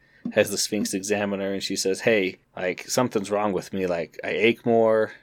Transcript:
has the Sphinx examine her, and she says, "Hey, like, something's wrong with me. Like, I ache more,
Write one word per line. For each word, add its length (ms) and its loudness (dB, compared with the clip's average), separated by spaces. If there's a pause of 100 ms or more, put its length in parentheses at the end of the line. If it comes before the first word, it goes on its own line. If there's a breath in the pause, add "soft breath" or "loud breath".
(320 soft breath)
has 180 4
the 60 -4
Sphinx 380 -2
examine 460 -2
her, 120 -2
and 100 -6
she 140 -4
says, 240 -2
"Hey, 380 2 (180)
like, 320 -4
something's 420 -2
wrong 220 0
with 220 -4
me. 120 -2
Like, 380 -4
I 40 -8
ache 360 2
more, 480 4 (100)